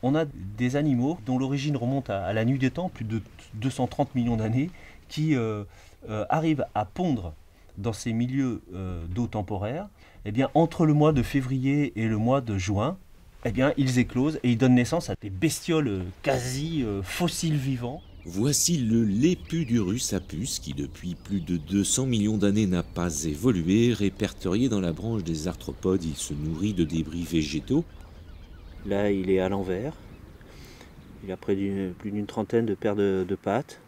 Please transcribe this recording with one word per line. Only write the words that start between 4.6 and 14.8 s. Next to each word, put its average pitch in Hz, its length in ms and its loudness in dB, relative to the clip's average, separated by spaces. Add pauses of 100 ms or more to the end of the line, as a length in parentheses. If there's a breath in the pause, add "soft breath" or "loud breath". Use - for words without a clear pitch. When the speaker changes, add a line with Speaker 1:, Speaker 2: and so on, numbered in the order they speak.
Speaker 1:
qui, 156 260 0
euh, 110 300 0 (440 loud breath)
euh, 110 220 -2
arrivent 156 340 2 (100)
à 107 100 0
pondre 113 500 -2 (420 soft breath)
dans 104 160 -4
ces 113 200 -4
milieux, 123 500 0 (120)
euh, 90 340 -6
d'eau 110 180 -2
temporaire. 107 600 -4 (360 soft breath)
Eh 104 60 -4
bien, 127 240 2
entre 165 320 4
le 151 80 6
mois 147 180 6
de 127 120 2
février 135 720 0
et 110 100 0
le 110 100 2
mois 120 240 2
de 110 160 -2
juin, 104 400 0 (480)
eh 123 60 0
bien, 127 260 2
ils 131 220 2
éclosent 127 460 2
et 123 80 6
ils 113 60 2
donnent 127 180 8
naissance 123 340 2